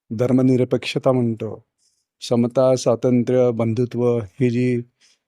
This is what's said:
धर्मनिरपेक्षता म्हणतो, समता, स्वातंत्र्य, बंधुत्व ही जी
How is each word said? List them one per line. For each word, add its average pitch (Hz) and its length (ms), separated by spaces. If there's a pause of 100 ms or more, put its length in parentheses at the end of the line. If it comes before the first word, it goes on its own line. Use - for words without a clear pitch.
(180)
धर्मनिरपेक्षता 127 960
म्हणतो, 113 540 (640)
समता, 127 460
स्वातंत्र्य, 123 760
बंधुत्व 120 640
ही 117 320
जी 120 320 (460)